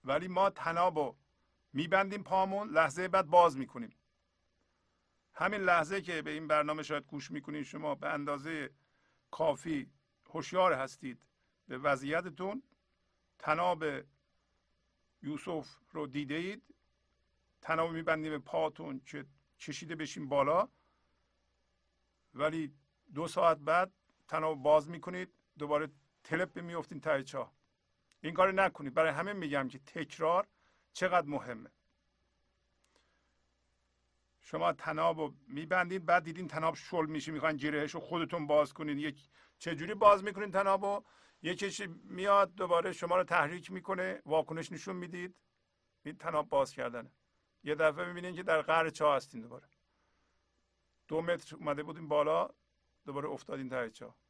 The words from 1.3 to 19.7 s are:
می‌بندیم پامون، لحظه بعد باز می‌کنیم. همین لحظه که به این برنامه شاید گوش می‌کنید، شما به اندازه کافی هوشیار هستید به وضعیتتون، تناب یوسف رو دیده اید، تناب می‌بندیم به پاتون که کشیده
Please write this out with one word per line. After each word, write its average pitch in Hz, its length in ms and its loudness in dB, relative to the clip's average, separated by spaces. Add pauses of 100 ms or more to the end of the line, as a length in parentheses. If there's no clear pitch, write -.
می‌بندیم 190 500 0
پامون، 190 460 0
لحظه 160 380 2
بعد 185 200 4
باز 170 300 8
می‌کنیم. 120 380 -10 (1400)
همین 196 280 0
لحظه 175 400 4
که 160 200 -4
به 151 100 -8
این 156 160 -8
برنامه 151 360 2
شاید 147 220 -4
گوش 147 260 -10
می‌کنید، 151 320 -8
شما 147 320 -6
به 143 140 -6
اندازه 143 600 -4 (600)
کافی 151 600 -2 (340)
هوشیار 180 480 2
هستید 131 460 -6 (480)
به 131 100 -8
وضعیتتون، 156 840 -2 (760)
تناب 160 440 0 (1400)
یوسف 147 540 -6 (160)
رو 151 160 -8
دیده 143 280 -4
اید، 185 280 -6 (960)
تناب 160 300 0
می‌بندیم 160 400 -2
به 147 80 -6
پاتون 156 600 -4
که 143 260 -12 (360)
کشیده 160 340 -10